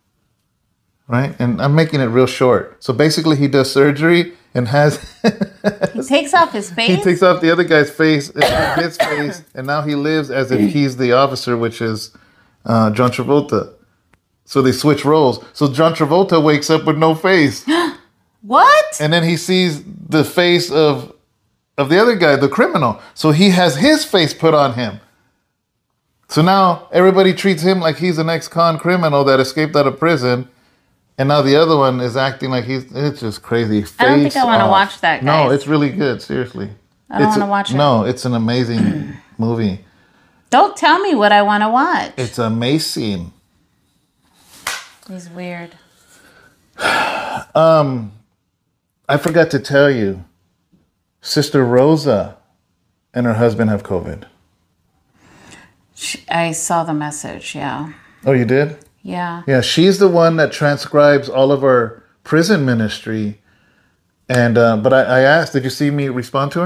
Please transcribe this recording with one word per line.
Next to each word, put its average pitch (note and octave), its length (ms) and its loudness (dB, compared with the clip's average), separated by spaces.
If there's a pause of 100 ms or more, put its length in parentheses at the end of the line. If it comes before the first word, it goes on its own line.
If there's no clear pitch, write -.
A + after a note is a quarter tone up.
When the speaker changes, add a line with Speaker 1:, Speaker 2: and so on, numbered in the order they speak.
(1080)
Speaker 1:
right? C3 320 -2
And A#2+ 220 -2
I'm C#3 140 2
making D#3 260 2
it C3 40 0
real B2 220 2
short. - 560 0
So B2+ 100 -4
basically, D#3 440 0
he C#3+ 100 0
does C3 240 0
surgery D#3 640 2 (220)
and B2 120 -2
has D3 320 2 (240)
<laughs> - 720 -4
Speaker 2:
He A3+ 100 -8
takes C#4+ 300 -2
off E4+ 180 2
his G#3 180 -8
Speaker 1:
he F3 60 -16
Speaker 2:
face? F#3+ 280 0
Speaker 1:
takes F3 200 0
off F3+ 180 4
the E3 100 2
other E3+ 120 2
guy's D3+ 260 2
face, D#3 400 0
and C#3+ 520 -2
his E3 160 -6
face, D3 520 -4
Speaker 2:
<coughs> - 60 -20
Speaker 1:
and C3 100 -12
now D3 160 -4
he D3 140 -4
lives D3 340 -2
as B2+ 220 -2
if B2+ 220 2
he's C#3 240 0
the B2 160 0
officer, B2 440 0
which A#2 240 -4
is, A2 300 -6 (540)
uh, A2 260 2
John B2 200 2
Travolta. C3 600 -2 (720)
So - 160 0
they B2+ 120 2
switch D3 320 0
roles. C#3+ 380 2 (100)
So C#3+ 180 -2
John D3 220 2
Travolta E3 500 0
wakes D3 260 0
up D#3 160 0
with D#3 120 0
no D#3+ 180 2
face. D#3+ 520 0
Speaker 2:
<gasps> D4+ 80 0 (680)
What? C#5 540 2
Speaker 1:
And D3+ 140 0
then E3+ 100 2
he E3 140 0
sees F3+ 480 -2
the - 400 -2
face F3 440 0
of, C#3+ 440 0 (640)
of C#3 100 -2
the D#3+ 100 2
other A3+ 200 2
guy, D#3 180 4
the C3+ 140 0
criminal. F#3 500 0 (140)
So D#3 180 0
he F#3 200 4
has F3 260 2
his D4 260 2
face F3 300 0
put D#3+ 200 0
on C#3+ 200 2
him. A2 260 -8 (1300)
So - 140 0
now F#3 500 2
everybody F#3 420 4
treats F#3 280 -2
him F#3 180 2
like D#3+ 160 0
he's E3 220 -2
an D#3+ 120 -2
ex-con E3 500 -2
criminal E3 440 0
that C3+ 160 4
escaped D3 380 -2
out C#3 100 2
of C3 100 -4
prison. B2+ 520 -2 (680)
And C3+ 120 0
now D3 120 4
the C#3 140 2
other D#3+ 220 4
one B2+ 240 2
is B2 160 -4
acting C3+ 320 -4
like B2 160 -4
he's, B2+ 260 -8
it's C#3+ 300 -6
just G#2+ 220 -10
crazy. G#2+ 420 -2 (120)
Speaker 2:
I - 100 0
don't - 120 4
think C#4+ 140 2
Speaker 1:
Face C#4 100 -2
Speaker 2:
I - 20 -
wanna A3+ 200 2
Speaker 1:
Off. F#3 60 0
Speaker 2:
watch G3 280 0
that, D#3+ 240 -2
Speaker 1:
No, D3+ 240 2
Speaker 2:
guys. B2+ 60 2
Speaker 1:
it's C#3 140 -2
really D3 240 0
good, A#2+ 300 -4
seriously. B2 480 -8 (400)
Speaker 2:
I - 100 -4
don't - 100 2
Speaker 1:
It's G#3+ 80 0
a, - 20 0
Speaker 2:
wanna - 100 -2
watch G3+ 220 -4
it. C3 60 -2
Speaker 1:
no, C3+ 260 2
it's A#2+ 220 -4
an B2 80 -4
amazing A#2+ 800 -4 (120)
<clears throat> - 100 -20
movie. A2+ 480 -4 (640)
Speaker 2:
Don't G4+ 260 2
tell E4 240 0
me G4 160 -2
what G#3 160 2
I G#3 120 6
wanna G#3 280 0
watch. C4 460 -2
Speaker 1:
It's B2 220 -6
amazing. A2+ 920 -4 (1800)
Speaker 2:
He's F3+ 220 -18
weird. F3 480 -14 (1000)
Speaker 1:
<sighs> - 60 -10 (720)
Um, C#3+ 560 2 (960)
I C#3+ 100 0
forgot D#3+ 340 0
to C3+ 80 0
tell C#3+ 320 2
you, G2 320 -4 (960)
Sister D3 420 0
Rosa B2+ 760 2 (760)
and B2 120 -2
her A#2 100 0
husband A2+ 340 0
have G2+ 140 -4
covid. E2+ 420 -8 (1700)
Speaker 2:
Sh-, - 220 -12 (120)
I E3+ 220 -2
saw E3 320 -4
the D#3+ 100 -6
message, - 640 -10
yeah. C#3+ 380 -10 (320)
Speaker 1:
Oh, C3+ 60 2
you B2+ 140 2
did? D3 320 0 (260)
Speaker 2:
Yeah. F3 440 -10
Speaker 1:
Yeah, C3 140 2
she's F3+ 380 2
the G3 80 4
one E3 300 2
that D3+ 140 0
transcribes C#3+ 760 2
all C3+ 220 2
of C#3 120 0
our B2 400 0 (200)
prison E3 420 2
ministry. A2 760 -4 (880)
And, A#2+ 280 2
uh, A#2 200 4
but A#2+ 160 2
I, C3 80 6
I B2 200 2
asked, D3 320 2
did D3+ 100 -2
you C3 60 -6
see C#3+ 220 -2
me C#3+ 180 -4
respond C3 440 -6
to E3 120 -4